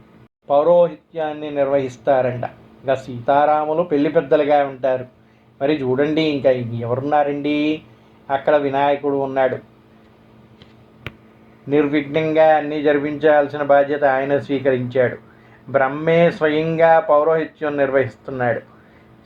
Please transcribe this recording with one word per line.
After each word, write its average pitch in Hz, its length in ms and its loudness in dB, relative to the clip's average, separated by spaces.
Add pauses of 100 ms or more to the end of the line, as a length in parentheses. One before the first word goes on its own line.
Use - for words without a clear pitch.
(500)
పౌరోహిత్యాన్ని 156 1000 0
నిర్వహిస్తారంట. 131 920 -2 (400)
ఇక 131 100 0
సీతారాములు 147 880 0
పెళ్లి 156 280 0
పెద్దలుగా 147 540 2
ఉంటారు. 131 400 -4 (580)
మరి 147 200 0
చూడండి, 143 400 0
ఇంకా 143 280 0 (280)
ఎవరున్నారండి? 147 1040 -2 (480)
అక్కడ 139 260 0
వినాయకుడు 143 600 0
ఉన్నాడు. 135 400 -2 (2250)
నిర్విఘ్నంగా 151 840 2
అన్నీ 147 260 -4
జరిపించాల్సిన 147 800 0
బాధ్యత 143 420 2
ఆయన 135 340 0
స్వీకరించాడు. 127 800 -2 (520)
బ్రహ్మే 151 640 2
స్వయంగా 160 720 2
పౌరోహిత్యం 151 760 0
నిర్వహిస్తున్నాడు. 131 840 -2 (640)